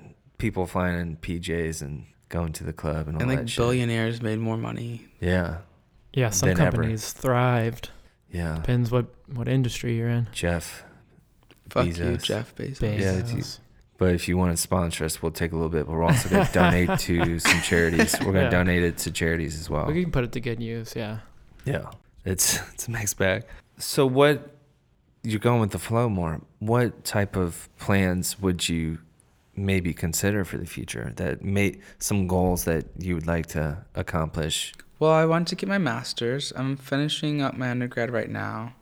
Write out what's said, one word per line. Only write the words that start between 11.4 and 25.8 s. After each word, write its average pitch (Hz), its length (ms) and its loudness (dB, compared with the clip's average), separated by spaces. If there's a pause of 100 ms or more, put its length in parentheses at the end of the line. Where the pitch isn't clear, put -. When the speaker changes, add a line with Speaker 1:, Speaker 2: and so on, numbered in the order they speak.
Speaker 2:
Fuck - 180 2
you, 85 60 -2
Speaker 1:
Bezos. 85 300 -2
Speaker 2:
Jeff 107 320 -2
Bezos. - 260 -6
Speaker 1:
Yeah, 104 320 2
it's 92 200 0
you. - 60 -2
Speaker 3:
Bezos. - 200 -8 (380)
Speaker 1:
But 92 160 4
if 87 140 0
you 90 100 2
wanna 90 200 4
sponsor 85 480 0
us, - 160 -4
we'll 80 100 -2
take 80 200 -2
a 85 40 -4
little 80 140 0
bit, 78 180 0
but 80 60 -4
we're 82 100 2
also 82 260 4
gonna 98 200 4
Speaker 3:
<laughs> - 40 -8
Speaker 1:
donate 90 460 4
to 85 400 2
some 82 220 2
charities. 85 580 2
We're - 80 -2
gonna 95 160 4
Speaker 3:
Yeah. 85 60 2
Speaker 1:
donate 90 340 4
it 85 160 0
to - 120 -4
charities 82 480 0
as 80 100 -10
well. 76 180 0
Speaker 3:
We 165 160 0
can 170 80 -4
put 127 120 0
it 120 100 -6
to 127 80 -4
good 117 200 -6
use, 113 340 -8
yeah. 110 240 -6 (460)
Speaker 1:
Yeah. - 240 -4 (340)
It's, - 440 0
<laughs> - 60 -20
it's - 140 -10
a 120 40 -6
mixed 110 260 -4
bag. 98 260 2 (340)
So - 280 0
what, 139 460 4 (720)
you're 107 160 0
going 120 200 4
with 104 120 2
the 92 80 -4
flow 117 280 0